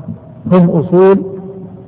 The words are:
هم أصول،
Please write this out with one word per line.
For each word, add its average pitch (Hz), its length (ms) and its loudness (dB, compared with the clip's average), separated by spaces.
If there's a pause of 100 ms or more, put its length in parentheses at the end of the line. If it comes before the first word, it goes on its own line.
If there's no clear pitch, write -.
(540)
هم 175 160 4
أصول، 185 540 2 (640)